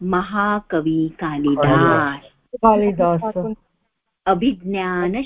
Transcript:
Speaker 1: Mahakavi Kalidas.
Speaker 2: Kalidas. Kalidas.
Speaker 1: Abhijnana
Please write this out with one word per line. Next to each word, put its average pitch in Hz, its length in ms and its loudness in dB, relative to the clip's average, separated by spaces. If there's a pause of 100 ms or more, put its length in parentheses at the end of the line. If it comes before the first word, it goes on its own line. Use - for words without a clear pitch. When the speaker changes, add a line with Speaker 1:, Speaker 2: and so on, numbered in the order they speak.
Speaker 1:
Mahakavi 180 1160 -2
Kalidas. 147 1040 2 (420)
Speaker 2:
Kalidas. 202 580 4
Kalidas. 220 340 -6 (720)
Speaker 1:
Abhijnana 185 1000 -2